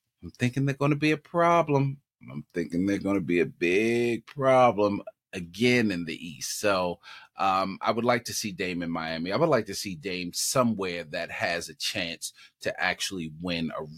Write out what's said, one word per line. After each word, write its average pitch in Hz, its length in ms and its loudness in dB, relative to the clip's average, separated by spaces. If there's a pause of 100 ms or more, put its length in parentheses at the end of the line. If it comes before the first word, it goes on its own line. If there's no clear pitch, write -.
(220)
I'm 87 80 -14
thinking 123 360 -2
they're 139 100 -2
gonna 143 180 2
be 151 160 2
a 156 60 2
problem. 160 800 2 (320)
I'm 71 140 -10 (100)
thinking 87 320 0
they're 98 120 2
gonna 95 220 0
be 87 200 2
a 78 60 4
big 113 800 0
problem 120 760 4 (300)
again 107 580 2
in 87 140 -2
the 80 100 -6
East. - 460 -10
So, 92 400 0 (360)
um, 95 460 0
I - 80 2
would 113 140 -2
like 123 220 2
to 107 60 -8
see 101 200 -6
Dame 90 300 -4
in 85 80 -4
Miami. 82 420 -4
I 104 40 0
would 160 120 2
like 127 180 2
to 98 80 -8
see 95 220 -8
Dame 90 360 -6
somewhere 95 720 0
that 82 280 -6
has 87 360 -2
a 78 60 -18
chance - 580 -6 (280)
to - 200 -6
actually 87 600 -2
win 85 360 -2
a 78 60 -6 (160)